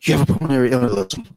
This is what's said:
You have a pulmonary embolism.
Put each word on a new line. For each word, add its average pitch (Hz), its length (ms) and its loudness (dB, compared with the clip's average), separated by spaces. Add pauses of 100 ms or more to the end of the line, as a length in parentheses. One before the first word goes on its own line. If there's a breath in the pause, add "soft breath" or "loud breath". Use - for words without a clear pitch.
You - 140 0
have 143 140 2
a - 20 2
pulmonary 135 380 0
embolism. 117 560 -2 (100)